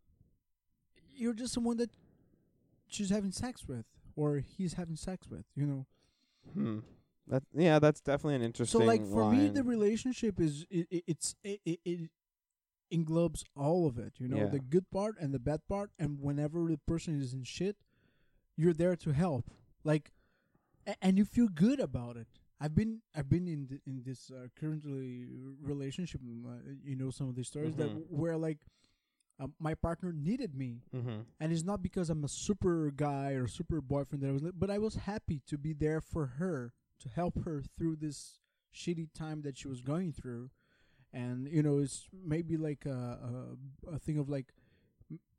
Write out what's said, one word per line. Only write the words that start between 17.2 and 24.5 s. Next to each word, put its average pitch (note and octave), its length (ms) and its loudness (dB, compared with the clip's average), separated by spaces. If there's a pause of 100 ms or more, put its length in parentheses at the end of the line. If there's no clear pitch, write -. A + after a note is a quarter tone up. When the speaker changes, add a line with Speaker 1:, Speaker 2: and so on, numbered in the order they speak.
Speaker 1:
in C3 100 -6
shit, F#3 340 -4 (800)
you're E3 160 6
there E3+ 240 2
to - 160 -2
help. C#3+ 320 2 (380)
Like, D3+ 280 2 (720)
a-, G3+ 160 -4
and F#3+ 160 6
you G#3 80 8
feel A#3+ 220 4
good G#3 320 4
about A#2+ 380 -4
it. A2+ 100 -12 (340)
I've D3+ 140 -2
been, A3 260 2 (140)
I've C#3+ 140 -4
been F3 180 2
in C#3+ 200 -4
th-, C3+ 200 -12
in C3 180 -6
this, B2+ 260 -10
uh, B2+ 160 -14 (120)